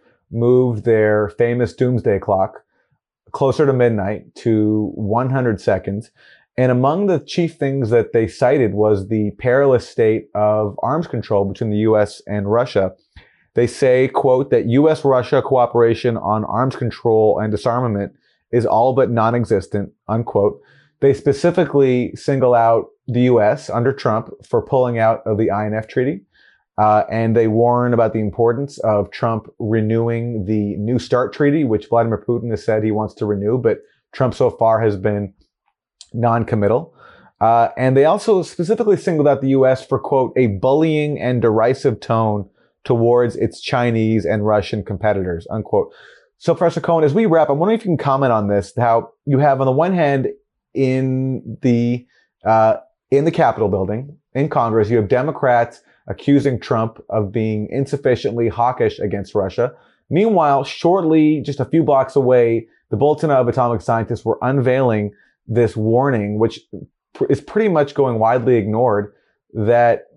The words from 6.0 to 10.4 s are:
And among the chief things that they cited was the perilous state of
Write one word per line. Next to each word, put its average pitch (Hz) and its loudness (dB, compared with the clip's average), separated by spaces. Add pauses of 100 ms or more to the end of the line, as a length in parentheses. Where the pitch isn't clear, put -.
And 127 2
among 139 0
the 180 0
chief 165 -4
things 135 -4
that 117 2
they 110 2
cited 123 0
was 104 0
the 107 -2
perilous 127 2
state 110 0
of 107 0